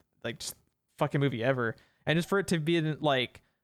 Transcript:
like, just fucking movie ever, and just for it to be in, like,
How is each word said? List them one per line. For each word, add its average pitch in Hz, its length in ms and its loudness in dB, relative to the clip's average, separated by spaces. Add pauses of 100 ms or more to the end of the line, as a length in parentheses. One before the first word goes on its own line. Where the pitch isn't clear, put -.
(240)
like, 117 160 -8
just - 160 -10 (420)
fucking 147 220 0
movie 127 240 0
ever, 123 320 0 (300)
and 151 120 2
just 170 120 -2
for 196 100 2
it 190 80 -2
to 170 120 0
be 165 180 2
in, 156 240 0
like, 135 400 0 (220)